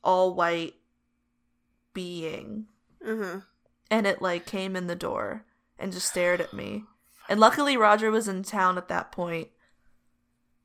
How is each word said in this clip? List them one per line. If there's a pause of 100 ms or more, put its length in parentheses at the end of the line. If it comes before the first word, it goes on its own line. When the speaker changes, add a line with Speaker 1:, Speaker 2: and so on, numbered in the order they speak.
Speaker 1:
all
white (1200)
being. (400)
Speaker 2:
Uh-huh. (480)
Speaker 1:
And
it,
like,
came
in
the
door (320)
and
just
stared
at
me. (460)
And
luckily
Roger
was
in
town
at
that
point. (1160)